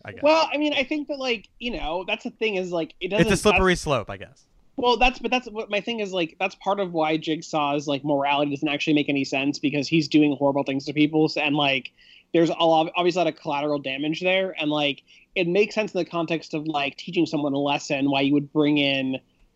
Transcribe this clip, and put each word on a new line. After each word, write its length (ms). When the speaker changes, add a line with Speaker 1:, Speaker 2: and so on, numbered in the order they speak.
Speaker 1:
I 80
guess. 100
Speaker 2:
Well, 300
I 60
mean, 160
I 100
think 240
that, 100
like, 300
you 100
know, 360
that's 180
the 60
thing 260
is, 160
like, 280
it 80
doesn't, 200
Speaker 1:
It's 120
a 20
slippery 300
Speaker 2:
that's 80
Speaker 1:
slope, 300
I 80
guess. 260
Speaker 2:
Well, 200
that's, 220
but 120
that's 200
what 200
my 100
thing 200
is, 120
like, 280
that's 160
part 240
of 120
why 260
Jigsaw's, 680
like, 180
morality 460
doesn't 180
actually 260
make 160
any 140
sense, 340
because 280
he's 220
doing 280
horrible 280
things 220
to 80
people, 320
s-, 100
and, 200
like, 340
there's 160
a 160
lot, 320
obviously 240
a 40
lot 80
of 60
collateral 400
damage 440
there, 360
and, 120
like, 320
it 120
makes 280
sense 180
in 60
the 80
context 480
of, 120
like, 300
teaching 300
someone 260
a 60
lesson, 520
why 120
you 100
would 180
bring 280
in 420